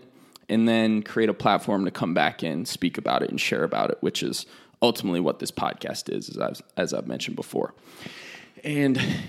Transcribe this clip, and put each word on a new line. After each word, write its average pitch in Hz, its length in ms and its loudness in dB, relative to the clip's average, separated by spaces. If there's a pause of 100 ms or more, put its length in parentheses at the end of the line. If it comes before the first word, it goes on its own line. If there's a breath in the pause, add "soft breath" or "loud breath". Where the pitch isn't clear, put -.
(500 soft breath)
and 113 180 4
then 110 340 4
create 110 280 2
a 101 40 2
platform 98 520 2
to 90 60 0
come 87 220 -2
back 82 300 0
and 80 240 -4
speak - 300 -2
about - 260 2
it - 60 -2
and - 100 -4
share - 240 2
about - 260 2
it, - 120 0
which - 200 0
is - 240 -4 (360 soft breath)
ultimately 104 400 2
what 78 180 0
this - 100 -6
podcast - 640 -6
is, - 160 -6
as - 80 -12
I've, - 240 -4 (140)
as 87 180 0
I've 57 140 -4
mentioned - 300 -6
before. - 360 -4 (920 loud breath)
And 143 360 2 (280 loud breath)